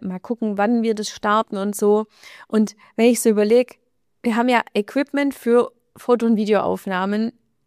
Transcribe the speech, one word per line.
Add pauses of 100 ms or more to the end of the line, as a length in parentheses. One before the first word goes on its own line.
mal
gucken,
wann
wir
das
starten"
und
so. (400)
Und (200)
wenn
ich
so
überleg, (440)
wir
haben
ja (140)
Equipment
für (240)
Foto-
und
Videoaufnahmen, (340)